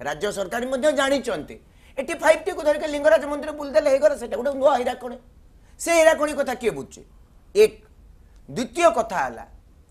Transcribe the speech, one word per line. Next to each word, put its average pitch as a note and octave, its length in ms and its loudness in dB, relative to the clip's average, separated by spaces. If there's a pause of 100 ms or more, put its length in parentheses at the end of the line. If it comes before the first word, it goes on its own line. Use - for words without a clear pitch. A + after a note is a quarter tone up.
ରାଜ୍ୟ D3+ 320 -6
ସରକାର G#3 340 -6
ମଧ୍ୟ C4+ 260 0
ଜାଣିଛନ୍ତି। B3+ 680 -2 (380)
ଏଠି D#4+ 160 -6
ଫାଇଭ୍ D#4 300 2
ଟି F#4 80 -4
କୁ E4+ 100 -8
ଧରିକି D4+ 240 0
ଲିଙ୍ଗରାଜ D4 380 2
ମନ୍ଦିର D4 260 -6
ବୁଲିଦେଲେ D4 400 0
ହେଇଗଲା, C4+ 260 4
ସେଟା A3+ 200 -8
ଗୋଟେ B3+ 180 -4
ନୂଆ C4+ 240 2
ହୀରା B3 160 -4
ଖଣି। A#3+ 240 -12 (600)
ସେ E4+ 160 0
ହୀରା D#4+ 200 8
ଖଣି D4+ 180 -2
କଥା C4 220 -4
କିଏ A3+ 160 -2
ବୁଝୁଛି? - 360 -8 (500)
ଏକ। G#3+ 300 4 (640)
ଦ୍ୱିତୀୟ C#4+ 400 0
କଥା A3 280 -4
ହେଲା, A#2 280 -6 (440)